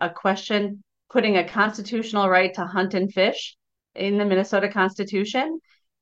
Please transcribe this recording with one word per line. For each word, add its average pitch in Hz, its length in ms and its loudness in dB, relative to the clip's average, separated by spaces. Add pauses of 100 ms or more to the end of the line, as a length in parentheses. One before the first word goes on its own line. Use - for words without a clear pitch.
a 165 100 -2
question 202 720 -2 (260)
putting 220 280 2
a 175 120 2
constitutional 214 800 -2
right 185 260 4
to 185 120 -4
hunt 214 280 -2
and 190 180 0
fish - 440 0 (380)
in 202 240 0
the 208 60 0
Minnesota 196 440 2
Constitution. 208 920 -2 (420)